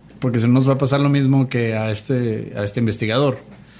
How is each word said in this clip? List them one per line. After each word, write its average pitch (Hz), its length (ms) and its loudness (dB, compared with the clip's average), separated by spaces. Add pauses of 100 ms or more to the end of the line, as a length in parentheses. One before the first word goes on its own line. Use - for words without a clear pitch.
(200)
Porque 123 200 0
se 113 80 2
nos 131 220 4
va 135 60 4
a - 20 -2
pasar 139 240 2
lo 143 80 2
mismo 135 400 2
que 117 260 -2
a 110 160 -2
este, 113 640 -4
a 107 80 -4
este 101 160 -4
investigador. 117 600 0 (400)